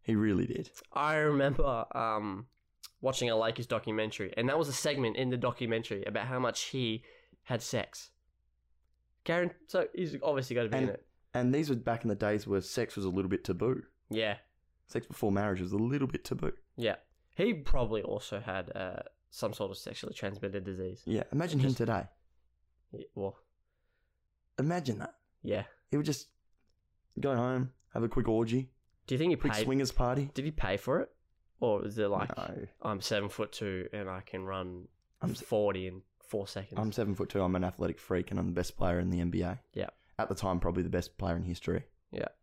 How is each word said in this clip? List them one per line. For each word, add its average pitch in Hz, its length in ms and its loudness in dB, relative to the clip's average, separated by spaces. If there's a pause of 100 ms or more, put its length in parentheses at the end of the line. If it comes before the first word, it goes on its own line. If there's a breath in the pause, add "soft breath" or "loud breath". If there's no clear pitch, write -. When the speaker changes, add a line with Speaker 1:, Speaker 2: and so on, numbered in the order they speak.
Speaker 1:
He 113 140 2
really 104 320 6
did. - 220 -4 (220)
Speaker 2:
I 151 240 2
remember, 139 680 4 (100)
um, 110 520 -2 (520)
watching 127 300 0
a 110 80 4
Lakers 113 300 0
documentary, 110 680 -2
and 120 140 2
that 147 100 2
was 151 80 2
a 135 60 -4
segment 135 420 0
in 127 140 0
the 127 80 0
documentary 113 680 -2
about 104 220 -2
how 127 120 -2
much 120 240 0
he 117 400 -2 (400 loud breath)
had 117 180 -2
sex. - 480 -6 (1160)
Guaran-, 175 260 2 (160)
so 180 260 0
he's 170 300 -4
obviously 135 320 0
gotta 117 140 2
be 131 80 0
Speaker 1:
And, 135 120 2
Speaker 2:
in 98 60 -2
it. - 100 -16 (300)
Speaker 1:
and 123 180 4
these 147 160 2
were 131 60 4
back 113 280 -2
in 117 40 0
the 101 80 2
days 104 320 0
where 98 140 2
sex - 340 -2
was 98 100 -2
a 95 40 2
little 92 200 2
bit 98 140 0
taboo. 107 400 0 (260)
Speaker 2:
Yeah. 110 280 0 (500)
Speaker 1:
Sex - 180 -6
before - 260 0
marriage 98 300 2
was 90 100 -2
a 101 60 0
little 131 300 2
bit - 180 -4
taboo. - 280 -2 (220)
Speaker 2:
Yeah. 110 200 0 (400)
He 208 180 2
probably 120 480 4
also 101 380 -4
had, 95 360 -6
uh, 92 280 -6 (260)
some - 240 -4
sort 98 180 -4
of 98 60 -12
sexually - 380 -10
transmitted 98 480 -6
disease. 92 420 -6
Speaker 1:
Yeah, 110 260 0
imagine 156 280 0
him 135 100 4
Speaker 2:
Just 123 80 0
Speaker 1:
today. 110 260 0 (880)
Speaker 2:
Yeah, - 140 -14 (100)
well. 98 220 -6 (1200)
Speaker 1:
Imagine 139 400 0
that. - 140 -8 (300)
Speaker 2:
Yeah. 101 200 -2 (260)
Speaker 1:
He 143 80 2
would 151 80 2
just 151 220 -2 (920)
go 139 160 2
home, 127 360 2 (220)
have 113 100 0
a 113 60 2
quick 117 180 2
orgy, 117 420 2 (380)
Speaker 2:
Do 131 80 0
you 135 40 0
think 170 120 4
he 151 60 4
Speaker 1:
quick 131 160 2
Speaker 2:
paid 107 100 2
Speaker 1:
swingers 131 280 2
party. 131 420 2
Speaker 2:
Did 139 120 -4
he 156 60 -2
pay 101 260 0
for 147 240 0
it? - 80 -4 (500)
Or 110 260 2
is 104 120 -4
it 104 120 2
like, 98 280 0
Speaker 1:
No. - 300 -6 (140)
Speaker 2:
"I'm 104 200 -2
seven-foot-two 101 920 -2
and 101 160 -6
I 92 120 -6
can 95 240 -10
run 92 420 -6 (340)
Speaker 1:
I'm 117 100 -2
s- 107 100 -8
Speaker 2:
forty 101 460 2
in 92 140 -10 (180)
four 101 280 -4
seconds"? - 320 -6
Speaker 1:
I'm 107 120 0
seven-foot-two, 101 500 0
I'm 92 140 2
an 90 80 2
athletic 90 360 -2
freak, 90 320 -2
and 95 80 -2
I'm 90 80 0
the 87 60 -2
best 90 240 -2
player 87 220 2
in 90 100 0
the 87 100 2
N 87 100 0
B 87 120 0
A. 87 180 -4 (140)
Speaker 2:
Yeah. - 160 -4 (280 soft breath)
Speaker 1:
At 110 120 -2
the 98 60 0
time, 90 240 0
probably 87 240 2
the 85 60 0
best 87 280 0
player 87 180 0
in 87 80 -2
history. 87 400 -2 (280)
Speaker 2:
Yeah. - 160 -4 (160)